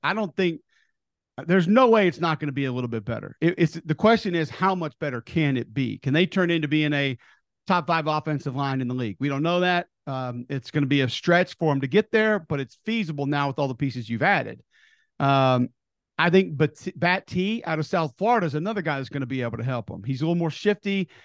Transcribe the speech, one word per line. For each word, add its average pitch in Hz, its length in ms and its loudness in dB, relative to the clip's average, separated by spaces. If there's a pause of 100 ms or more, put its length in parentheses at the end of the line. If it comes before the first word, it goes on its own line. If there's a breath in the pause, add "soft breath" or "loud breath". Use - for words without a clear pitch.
I 151 100 0
don't 208 220 -4
think, 175 260 0 (880)
there's 175 200 4
no 233 220 6
way 220 180 6
it's 165 120 -2
not 160 200 0
gonna 147 120 -4
be 139 140 -2
a 131 60 -2
little 123 160 -4
bit 113 160 -4
better. 107 380 -8
It, 170 160 2
it's, 165 260 0
the - 120 -2
question 214 400 2
is, 160 160 -2
how 190 240 0
much 165 240 -8
better 127 220 -6
can 143 360 0
it 113 160 -6
be? 117 240 -4
Can 131 160 -4
they 170 140 4
turn 180 240 0
into 160 160 0
being 151 260 2
a 139 240 -2 (480 soft breath)
top 175 220 0
five 165 180 0
offensive 151 500 -4
line 135 240 -2
in 127 80 -4
the 123 60 -4
league? 117 260 -4
We 143 80 -2
don't 139 140 -2
know 175 200 0
that. 180 260 0 (180)
Um, 127 440 -8
it's 139 200 -6
gonna 147 160 0
be 139 160 2
a 127 80 2
stretch 175 480 2
for 160 140 0
'em 135 100 0
to - 60 -4
get 196 240 2
there, 220 260 2
but 156 220 -6
it's 139 260 -10
feasible 160 400 -2
now 143 220 0
with 135 100 -4
all 143 100 0
the 127 60 -4
pieces 123 340 -4
you've 117 140 -4
added. 156 400 0 (580 soft breath)
Um, 131 500 4 (480)
I 170 120 4
think 180 260 4
Bat, 147 400 -2
Bat 180 320 0
T 202 380 -2
out 160 140 -2
of 156 60 -4
South 165 320 -2
Florida 214 280 2
is 143 100 -4
another 196 260 -4
guy 147 160 -2
that's 131 120 -8
gonna 135 160 -6
be 131 160 -6
able 113 160 -4
to 117 80 -6
help 123 260 -6
'em. 90 120 -12
He's 127 180 -6
a 156 40 -2
little 170 100 2
more 170 160 0
shifty, 196 580 -2 (140 soft breath)